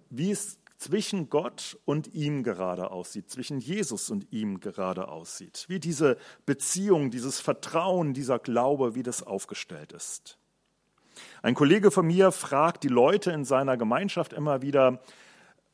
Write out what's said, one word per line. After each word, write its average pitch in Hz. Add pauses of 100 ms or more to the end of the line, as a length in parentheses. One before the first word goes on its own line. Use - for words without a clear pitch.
(100)
wie 156
es - (240)
zwischen 190
Gott -
und 151
ihm 147
gerade 92
aussieht, 92
zwischen 127
Jesus 135
und 101
ihm 107
gerade 92
aussieht. -
Wie 185
diese 151 (280)
Beziehung, 160
dieses 123
Vertrauen, 165
dieser 127
Glaube, 123
wie 123
das 123
aufgestellt 95
ist. - (1040)
Ein 123
Kollege 190
von 180
mir 180
fragt 156
die 143
Leute 151
in 151
seiner 131
Gemeinschaft 139
immer 147
wieder, 131 (720)